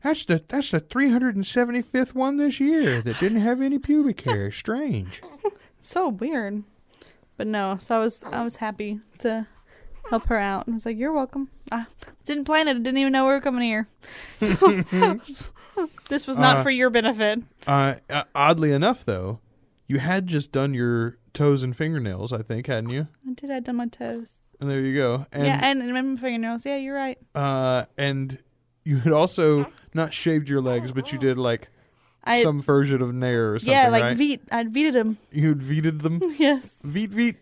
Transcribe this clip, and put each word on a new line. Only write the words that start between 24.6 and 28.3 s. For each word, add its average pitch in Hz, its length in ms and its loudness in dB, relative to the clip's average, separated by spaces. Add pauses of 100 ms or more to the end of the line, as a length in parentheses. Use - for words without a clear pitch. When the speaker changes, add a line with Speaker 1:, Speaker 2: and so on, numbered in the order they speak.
Speaker 1:
there 135 100 0
you 135 140 -2
go. 135 360 0
And 143 140 0
Speaker 2:
Yeah, 139 160 2
and, 269 220 0
and 247 100 -4 (220)
my 233 40 -10
fingernails. 233 460 -6
Yeah, 277 120 -4
you're 269 180 -6
right. 269 240 -6 (160)
Speaker 1:
uh, 131 500 0 (100)
and 135 440 -4 (460)